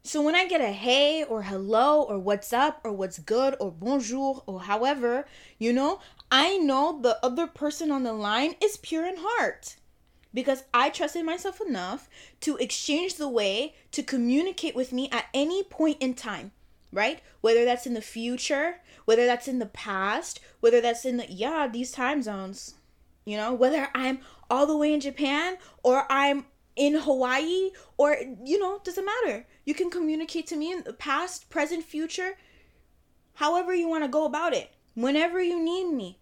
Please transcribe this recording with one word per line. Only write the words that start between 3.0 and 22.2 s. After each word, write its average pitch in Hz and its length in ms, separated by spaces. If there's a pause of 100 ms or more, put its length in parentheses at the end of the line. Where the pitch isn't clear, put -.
good 262 400
or 196 100
bonjour 262 760
or 185 160
however, 247 640 (340)
you 233 120
know, 285 280 (280)
I 330 300
know 294 420
the 247 240
other 262 220
person 302 460
on 269 100
the 233 100
line 220 480
is 427 160
pure 330 300
in 381 100
heart 381 600 (580)
because 262 300 (100)
I 262 160
trusted 320 340
myself 359 360
enough 226 480 (320)
to 294 160
exchange 320 580
the 294 140
way 226 480 (160)
to 285 100
communicate 285 720
with 254 180
me 262 200
at 240 200
any 320 300
point 311 380
in 254 140
time, 196 360 (420)
right? 220 280 (200)
Whether 226 240
that's 247 220
in 240 80
the 220 80
future, 277 760 (240)
whether 226 200
that's 247 220
in 254 140
the 214 60
past, 202 720 (180)
whether 233 220
that's 233 240
in 247 140
the, 226 120
yeah, 277 380
these 240 240
time 269 300